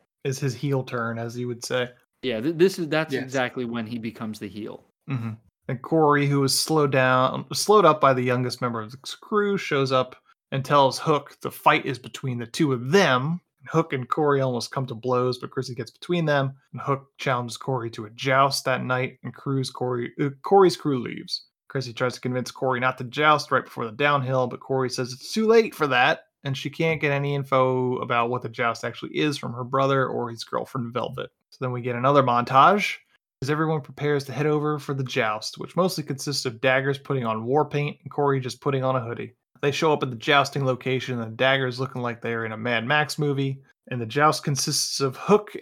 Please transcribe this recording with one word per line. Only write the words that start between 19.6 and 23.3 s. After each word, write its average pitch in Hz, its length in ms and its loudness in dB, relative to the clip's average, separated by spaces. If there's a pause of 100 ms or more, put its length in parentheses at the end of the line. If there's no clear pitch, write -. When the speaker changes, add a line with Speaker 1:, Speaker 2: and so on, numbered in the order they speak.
Speaker 1:
Corey, 123 500 -6
uh, 147 80 0 (140)
Corey's 196 340 6
crew 139 220 -2
leaves. - 460 -10 (240)
Chrissy 123 220 -6
tries 123 220 -2
to - 80 -16
convince 123 300 -4
Corey 127 280 -2
not 131 200 -2
to 131 60 -8
joust 143 460 2